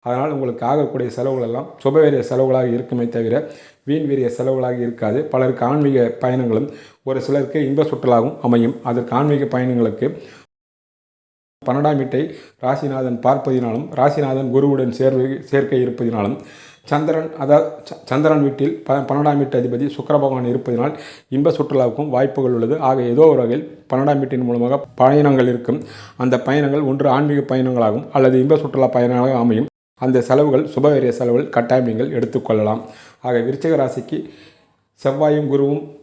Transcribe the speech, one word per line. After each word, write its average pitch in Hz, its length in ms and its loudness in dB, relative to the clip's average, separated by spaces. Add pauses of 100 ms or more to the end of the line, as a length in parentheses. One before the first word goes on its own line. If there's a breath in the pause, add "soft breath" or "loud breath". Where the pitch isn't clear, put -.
அதனால் 131 300 -2
உங்களுக்கு 123 360 -6
ஆகக்கூடிய 135 440 -2
செலவுகள் 127 320 -2
எல்லாம் 123 180 -6 (180)
சுபவீரிய 139 460 4
செலவுகளாக 127 460 2
இருக்குமே 120 400 -4
தவிர 117 260 0 (480 loud breath)
வீண் 151 200 0
வீரிய 131 280 0
செலவுகளாக 127 480 -2
இருக்காது. 117 340 -2 (140)
பலருக்கு 127 360 0
ஆன்மீக 139 360 2 (200)
பயணங்களும் 127 440 0 (400 loud breath)
ஒரு 131 160 -2
சிலருக்கு 139 340 -2 (100)
இன்ப 147 200 0
சுற்றுலாவும் 123 480 0 (100)
அமையும். 120 300 2 (140)
அதற்கு 120 300 -4
ஆன்மீக 143 340 0
பயணங்களுக்கு 123 520 0 (1600 loud breath)
பன்னெண்டாம் 143 340 0
வீட்டை 131 220 -2 (420 loud breath)
ராசிநாதன் 131 600 -4
பார்ப்பதினாலும் 131 580 0 (140)
ராசிநாதன் 135 560 0
குருவுடன் 135 460 2
சேர்வு-, 135 360 0 (140)
சேர்க்கை 139 340 2
இருப்பதினாலும் 117 540 -2 (520 loud breath)
சந்திரன், 160 380 -2 (140)
அதாவது 147 220 4 (220)
ச-, - 100 -14 (120)
சந்திரன் 147 360 2
வீட்டில் 139 280 -2 (140)
ப-, 135 200 2
பன்னெண்டாம் 143 340 2
வீட்டு 131 180 -2
அதிபதி 120 260 -2 (100)
சுக்கிர 143 280 -2
பகவான் 127 280 -2
இருப்பதினால் 123 420 -2 (420 loud breath)
இன்ப 151 220 4
சுற்றுலாவுக்கும் 139 560 0
வாய்ப்புகள் 131 440 0
உள்ளது. 113 180 0 (140)
ஆக 131 120 0 (120)
ஏதோ 147 180 6
ஒரு 131 120 4
வகையில் 120 220 -2 (260)
பன்னெண்டாம் 139 320 0
வீட்டின் 127 260 -4
மூலமாக 120 300 0 (220)
பயணங்கள் 135 520 4
இருக்கும். 120 260 -4 (440 loud breath)
அந்த 123 140 2 (100)
பயணங்கள் 143 440 0
ஒன்று 139 240 0
ஆன்மீக 147 360 0
பயணங்களாகும் 123 560 0 (120)
அல்லது 131 240 6
இன்ப 151 200 4
சுற்றுலா 131 320 0
பயணங்களாக 123 480 2
அமையும். 117 260 2 (360)
அந்த 127 120 2 (120)
செலவுகள் 135 440 4
சுபகாரிய 135 460 2
செலவுகள் 123 380 0
கட்டாயம் 123 340 2
நீங்கள் 127 260 -4
எடுத்துக்கொள்ளலாம். 110 640 -2 (460 loud breath)
ஆக 123 100 0 (120)
விருச்சிக 156 340 -2
ராசிக்கு 127 340 -6 (840 loud breath)
செவ்வாயும் 147 500 0
குருவும் 139 320 0 (180)